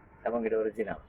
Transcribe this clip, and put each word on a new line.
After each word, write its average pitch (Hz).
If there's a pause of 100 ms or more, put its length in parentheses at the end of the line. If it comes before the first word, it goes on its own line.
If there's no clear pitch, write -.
(260)
এবং 113
এটা 110
অরিজিনাল। 107